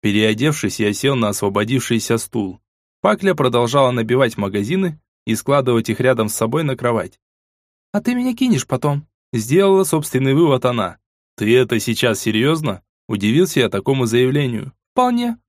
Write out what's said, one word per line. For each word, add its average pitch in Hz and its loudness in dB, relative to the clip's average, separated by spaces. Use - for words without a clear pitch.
Переодевшись, 110 0
я 107 2
сел 135 -2
на 117 0
освободившийся 107 -2
стул. 98 -6
Пакля 190 2
продолжала 123 2
набивать 120 0
магазины 120 -2
и 110 0
складывать 123 0
их 113 -2
рядом 117 2
с 107 -8
собой 123 -2
на 135 -2
кровать. 113 -4
"А 208 -2
ты 240 -2
меня 247 -2
кинешь 240 0
потом", 147 -2
сделала 185 2
собственный 135 0
вывод 143 2
она. 117 -2
"Ты 110 4
это 120 2
сейчас 113 0
серьёзно?" 123 -2
удивился 110 0
я 117 2
такому 127 -2
заявлению. 127 0
"Вполне". 240 0